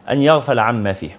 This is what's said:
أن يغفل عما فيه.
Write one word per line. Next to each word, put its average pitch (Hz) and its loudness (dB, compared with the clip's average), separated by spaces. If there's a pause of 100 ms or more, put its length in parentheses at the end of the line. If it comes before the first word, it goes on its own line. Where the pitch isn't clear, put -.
(100)
أن 139 0
يغفل 143 2
عما 107 0
فيه. - -12